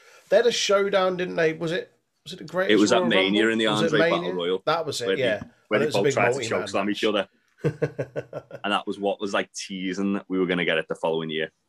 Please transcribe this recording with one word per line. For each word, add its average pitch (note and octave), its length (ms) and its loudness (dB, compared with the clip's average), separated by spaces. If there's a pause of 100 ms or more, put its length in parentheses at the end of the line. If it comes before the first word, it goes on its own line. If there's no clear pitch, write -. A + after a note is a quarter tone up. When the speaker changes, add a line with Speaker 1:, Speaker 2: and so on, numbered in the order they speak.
(300)
Speaker 1:
They F#3+ 80 4
had A#3 80 4
a A#3 60 4
showdown, G3 680 2
didn't F3+ 180 -4
they? D#3+ 180 2
Was D#3+ 180 -4
it, - 200 -6 (320)
was - 100 -16
it F3+ 40 -14
the F3+ 80 -14
Greatest F3 260 0
Speaker 2:
It G#2+ 80 6
was G#2 120 4
at A#2+ 80 6
Speaker 1:
Royal - 100 2
Speaker 2:
Mania G2+ 380 4
Speaker 1:
Rumble? A2+ 60 2
Speaker 2:
in A2+ 40 0
the A2+ 100 2
Speaker 1:
Was G#2+ 140 2
it G#2+ 40 2
Speaker 2:
Andre A2 140 2
Battle E3+ 200 4
Speaker 1:
Mania? F3 160 -4
Speaker 2:
Royal, F2+ 320 -2
Speaker 1:
That D#3+ 180 0
was B2 160 -6
it, A2+ 60 -6
Speaker 2:
where G2 80 0
they, C3 80 -2
Speaker 1:
yeah. G#2+ 200 0 (240)
Speaker 2:
where - 120 0
Speaker 1:
And - 20 0
Speaker 2:
they D3+ 40 0
Speaker 1:
it - 20 0
was D3 80 -2
a - 20 0
Speaker 2:
both G2 80 2
Speaker 1:
big C#3+ 80 2
Speaker 2:
tried G#2 120 2
to A#2+ 60 4
Speaker 1:
multi-man A2 300 -2
Speaker 2:
chokeslam G2+ 240 -2
Speaker 1:
match. G#2 100 -2
Speaker 2:
each - 80 -6
other. G#2 240 0 (360)
Speaker 1:
<laughs> - 1000 -6
Speaker 2:
And G#2 80 -2
that G2 160 -2
was G2+ 120 -6
what G2 200 -2
was, G2+ 140 -6
like, F#2+ 200 -2
teasing F#2+ 600 -4
that G2+ 140 -6
we F#2 120 -2
were F#2 60 2
gonna F2 200 0
get E2 120 0
it D#2 100 -4
the D#2+ 80 -6
following D#2+ 340 -2
year. D#2 220 -6 (180)